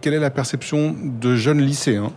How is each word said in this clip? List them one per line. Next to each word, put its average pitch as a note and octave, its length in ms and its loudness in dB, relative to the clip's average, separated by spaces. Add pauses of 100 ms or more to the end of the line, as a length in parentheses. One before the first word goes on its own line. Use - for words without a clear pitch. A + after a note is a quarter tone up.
quelle D3+ 120 0
est D3+ 60 2
la C#3+ 100 0
perception D3 720 -2
de B2 360 0
jeunes C#3+ 240 4
lycéens. B2+ 560 0